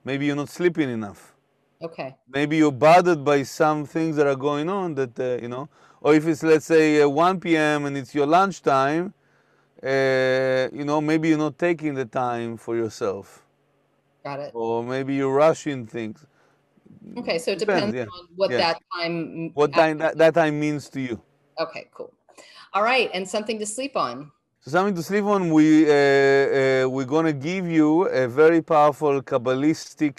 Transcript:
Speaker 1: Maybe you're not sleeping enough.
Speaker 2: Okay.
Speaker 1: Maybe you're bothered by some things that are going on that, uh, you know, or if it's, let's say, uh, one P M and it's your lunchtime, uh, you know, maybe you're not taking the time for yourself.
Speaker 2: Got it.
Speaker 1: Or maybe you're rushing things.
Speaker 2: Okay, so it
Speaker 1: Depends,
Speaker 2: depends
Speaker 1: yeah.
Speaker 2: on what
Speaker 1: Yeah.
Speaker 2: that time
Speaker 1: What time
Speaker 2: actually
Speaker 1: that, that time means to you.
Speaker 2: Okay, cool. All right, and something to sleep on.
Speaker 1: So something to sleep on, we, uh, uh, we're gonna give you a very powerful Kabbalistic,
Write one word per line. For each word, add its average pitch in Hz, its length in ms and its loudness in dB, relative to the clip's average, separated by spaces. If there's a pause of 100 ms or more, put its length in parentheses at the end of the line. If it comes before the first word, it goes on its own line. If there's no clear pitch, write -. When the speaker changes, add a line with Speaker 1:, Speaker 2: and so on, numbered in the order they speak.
Speaker 1:
Maybe 139 240 -6
you're 143 100 -2
not 143 120 -6
sleeping 165 400 -2
enough. 110 460 -10 (480)
Speaker 2:
Okay. 156 320 -12 (140)
Speaker 1:
Maybe 147 280 -2
you're 151 160 4
bothered 160 520 4
by 143 180 2
some 151 420 -2
things 160 320 -4
that 147 100 2
are 139 100 0
going 147 320 -4
on 185 260 -6
that, 131 260 -6
uh, 123 220 -4
you 120 60 -12
know, 131 200 -12 (320)
or 147 140 4
if 156 120 2
it's, 156 160 -2
let's 156 220 4
say, 156 380 4
uh, 143 60 4
one 175 300 2
P 165 180 0
M 151 280 0
and 139 120 -6
it's 135 180 -12
your 143 120 0
lunchtime, 165 840 0 (680)
uh, 131 920 0
you 143 120 -8
know, 147 160 0
maybe 156 280 0
you're 151 200 2
not 139 100 -10
taking 156 360 -2
the 131 120 -4
time 117 500 -6
for 117 180 -8
yourself. 104 720 -6 (800)
Speaker 2:
Got 143 160 -10
it. 143 140 -14
Speaker 1:
Or 117 280 -4
maybe 131 320 -6
you're 139 200 -2
rushing 143 520 0
things. 110 400 -12 (920)
Speaker 2:
Okay, - 200 -6
so - 140 -4
it 190 60 -4
Speaker 1:
Depends, 202 340 -2
Speaker 2:
depends 123 40 -8
Speaker 1:
yeah. 113 220 -10
Speaker 2:
on - 160 -20
what 185 160 -2
Speaker 1:
Yeah. - 80 0
Speaker 2:
that 165 200 0 (180)
time 165 560 -8
Speaker 1:
What 147 200 0
time 160 280 2
Speaker 2:
actually 156 220 -2
Speaker 1:
that, 160 120 6
that - 0 -
time 156 240 2
means 147 320 -4
to 135 100 -10
you. 127 200 -6 (380)
Speaker 2:
Okay, - 340 -10
cool. - 200 -16 (600)
All 196 100 0
right, 240 300 0
and 185 160 -6
something 214 300 -6
to 208 80 -8
sleep 262 300 -8
on. 143 340 -6 (300)
Speaker 1:
So 131 100 -18
something 190 240 0
to 170 80 -6
sleep 196 220 -2
on, 196 260 0
we, 156 340 6
uh, 151 60 4
uh, 139 1000 4
we're 131 160 -4
gonna 156 280 0
give 170 340 -6
you 160 420 2
a 131 180 0
very 156 360 4
powerful 147 580 2
Kabbalistic, 135 1000 -2